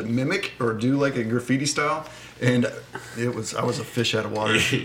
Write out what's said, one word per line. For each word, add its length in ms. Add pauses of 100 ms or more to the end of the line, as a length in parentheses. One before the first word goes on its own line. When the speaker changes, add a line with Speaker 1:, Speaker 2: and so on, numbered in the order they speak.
Speaker 1:
mimic 580
or 140
do, 240
like, 200
a 60
graffiti 440
style, 400 (340)
and 240 (520)
it 160
was, 200
I 100
was 160
a 60
fish 300
out 100
of 60
water. 240
Speaker 2:
<laughs> 160
Speaker 1:
It 0 (140)